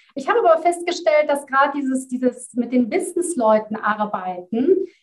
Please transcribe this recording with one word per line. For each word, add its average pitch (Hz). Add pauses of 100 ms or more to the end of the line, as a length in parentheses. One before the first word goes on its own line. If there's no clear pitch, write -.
(160)
Ich 262
habe 466
aber 330
festgestellt, 339
dass 285
gerade 285
dieses, 262
dieses 247
mit 233
den 247
Businessleuten 220
arbeiten 208 (260)